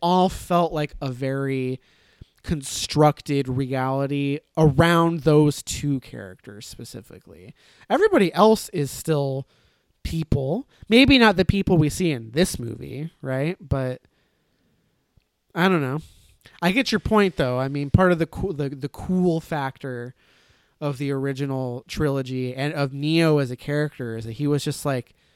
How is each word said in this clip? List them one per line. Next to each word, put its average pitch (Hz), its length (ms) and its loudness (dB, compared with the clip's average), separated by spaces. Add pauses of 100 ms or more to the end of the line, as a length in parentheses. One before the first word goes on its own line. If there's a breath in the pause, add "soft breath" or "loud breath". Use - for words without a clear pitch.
all 185 260 4
felt 175 460 -2
like 151 260 -6
a 139 100 -6
very 135 720 -4 (600 soft breath)
constructed 147 1040 0
reality 135 920 -2 (180)
around 165 640 4
those 151 420 4
two 139 380 -4
characters 104 680 -16
specifically. 92 880 -20 (360 soft breath)
Everybody 285 440 4
else 214 400 4
is 143 160 -4
still 139 580 -4 (560)
people. 156 640 -2 (200 soft breath)
Maybe 262 300 8
not 214 180 6
the 185 100 2
people 196 320 2
we 151 100 4
see 165 240 -2
in 117 200 -8
this 165 260 0
movie, 127 520 -10 (120)
right? 139 360 -4
But 131 440 -4 (1500)
I 175 140 2
don't 185 120 4
know. 139 200 -4 (640 soft breath)
I 175 100 2
get 240 200 0
your 214 80 0
point, 202 360 2
though. 127 220 0
I 131 100 -2
mean, 143 220 -6
part 185 220 4
of 170 60 0
the 156 80 0
cool, - 260 -6
the, 143 160 -4
the 139 200 -10
cool 180 520 0
factor 135 720 -8 (640 soft breath)
of 147 200 -4
the 139 120 -2
original 135 760 -4
trilogy 131 680 -2
and 139 200 -4
of 143 180 -2
Neo 156 460 2
as 135 120 -2
a 123 60 -8
character 143 640 -4
is 110 80 -10
that 113 60 -10
he 131 140 -4
was 143 160 0
just, - 220 -6
like, 135 300 -4 (220)